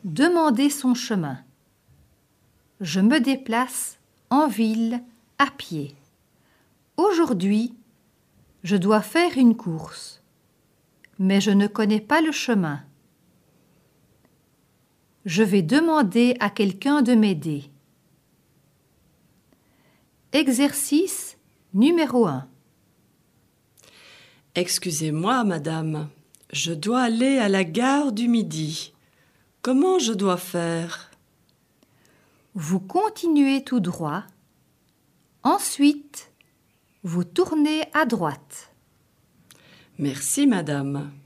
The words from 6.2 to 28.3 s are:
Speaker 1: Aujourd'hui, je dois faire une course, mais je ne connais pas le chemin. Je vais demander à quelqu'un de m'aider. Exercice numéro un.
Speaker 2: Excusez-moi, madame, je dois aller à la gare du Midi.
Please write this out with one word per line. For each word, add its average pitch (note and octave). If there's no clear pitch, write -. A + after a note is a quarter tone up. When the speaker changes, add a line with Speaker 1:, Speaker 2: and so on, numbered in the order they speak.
Speaker 1:
Aujourd'hui, A#3+
je F#3
dois G#3
faire E4
une A#3
course, -
mais G3
je G3+
ne G3+
connais G#3+
pas D4
le D#4
chemin. F3
Je F#3+
vais G3
demander B3
à G#3
quelqu'un B3
de B3
m'aider. E3
Exercice C#4+
numéro B3
un. C3
Speaker 2:
Excusez-moi, F3
madame, D#3+
je E3
dois G#3+
aller B3
à A3
la F#3+
gare B3+
du A#3
Midi. D#3+